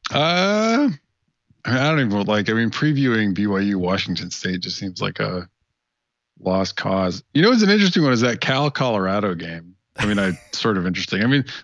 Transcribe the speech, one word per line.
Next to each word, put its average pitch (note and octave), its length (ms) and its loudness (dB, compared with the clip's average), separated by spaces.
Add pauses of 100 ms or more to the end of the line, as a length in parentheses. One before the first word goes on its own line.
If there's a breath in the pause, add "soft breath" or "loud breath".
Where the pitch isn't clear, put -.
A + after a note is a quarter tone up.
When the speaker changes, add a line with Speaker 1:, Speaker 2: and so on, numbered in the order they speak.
(120)
Speaker 1:
Uh, G#3 800 2 (760)
I A2+ 60 -2
mean, B2+ 80 2
I C#3+ 100 2
don't D#3 100 2
even, G2+ 260 0
like, G#2 240 0
I A2 40 2
mean, A2+ 160 2
previewing B2 640 2
B G2+ 140 0
Y G2 140 0
U G2+ 180 0
Washington F2+ 500 -2
State F#2 320 -6
just F2 160 -8
seems G2 240 -10
like G2 180 -6
a F#2 300 -6 (880)
lost F#2+ 360 -2
cause. F#2+ 480 -2 (100)
You D3 80 4
know G#3 80 6
what's A#3 140 4
an G3 80 4
interesting G3 320 4
one C3 100 4
is A2+ 80 2
that A#2+ 180 0
Cal C#3 300 0
Colorado G#2 640 0
game. E2+ 420 -12 (220)
I G#2+ 80 -2
mean, G#2 140 0
I F#2+ 140 0 (120)
Speaker 2:
<laughs> - 80 -20
Speaker 1:
sort G#2+ 240 -2
of F2+ 80 -2
interesting. F#2 380 -4
I - 20 2
mean, C3+ 180 4 (200 loud breath)